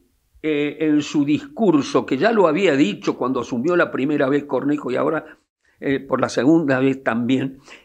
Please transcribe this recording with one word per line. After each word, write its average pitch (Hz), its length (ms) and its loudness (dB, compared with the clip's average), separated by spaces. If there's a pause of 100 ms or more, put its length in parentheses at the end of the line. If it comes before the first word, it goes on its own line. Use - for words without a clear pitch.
(420)
eh, 147 400 -2
en 151 200 2
su 143 240 0
discurso, 143 800 0
que - 120 -2
ya 202 140 2
lo 202 160 4
había 160 280 2
dicho 165 420 0
cuando 127 240 -2
asumió 131 340 -2
la 170 140 2
primera 139 400 -2
vez 139 140 0
Cornejo 135 480 -2
y 127 60 -2
ahora, 151 420 -4 (400)
eh, 139 200 -2
por 127 220 -2
la 120 80 0
segunda 139 500 2
vez 135 240 0
también, 127 560 -2 (260)